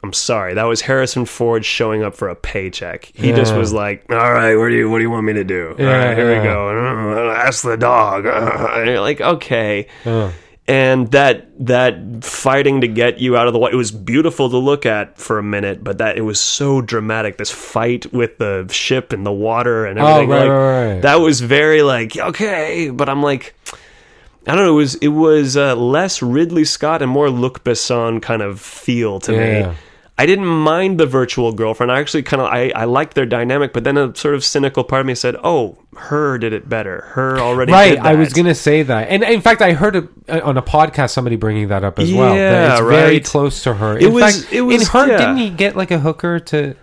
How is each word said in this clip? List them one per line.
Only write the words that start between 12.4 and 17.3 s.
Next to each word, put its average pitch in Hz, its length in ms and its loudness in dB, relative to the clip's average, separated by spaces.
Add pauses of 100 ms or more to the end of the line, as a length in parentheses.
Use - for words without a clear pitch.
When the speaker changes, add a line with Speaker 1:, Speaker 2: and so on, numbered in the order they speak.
Speaker 1:
to 123 60 2
get 117 320 0
you 123 160 0
out 120 120 4
of 120 60 2
the 117 60 2
wa-, 123 80 2
it - 80 0
was 117 160 -2
beautiful 123 580 0
to 127 80 0
look 139 280 0
at 107 320 -4
for - 200 -6
a 104 60 -4
minute, 101 400 -6
but 101 140 -6
that, 110 200 -2
it 113 40 -4
was 107 180 -4
so 139 420 -2
dramatic. 110 560 -4